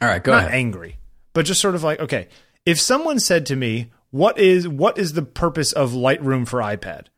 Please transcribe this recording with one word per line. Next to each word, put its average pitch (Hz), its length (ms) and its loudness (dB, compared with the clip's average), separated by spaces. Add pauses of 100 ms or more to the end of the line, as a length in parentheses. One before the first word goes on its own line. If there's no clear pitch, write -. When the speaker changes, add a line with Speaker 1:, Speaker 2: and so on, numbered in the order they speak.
Speaker 1:
All 120 80 2
right, 92 140 0
go 131 100 2
Speaker 2:
Not 117 120 4
Speaker 1:
ahead. 98 100 -2
Speaker 2:
angry, 92 440 -4 (340)
but 165 120 2
just 180 160 0
sort 196 140 0
of 165 80 -4
like, 156 180 0
okay, 131 280 -4 (360)
if 165 160 2
someone 294 380 2
said 170 280 2
to 139 100 -2
me, 117 340 -4 (200)
"What 190 280 2
is, 185 300 4
what 151 300 0
is 170 160 -2
the 165 80 -2
purpose 160 500 -2
of 135 200 0
Lightroom 131 540 0
for 123 140 -4
iPad?" 104 460 -6 (120)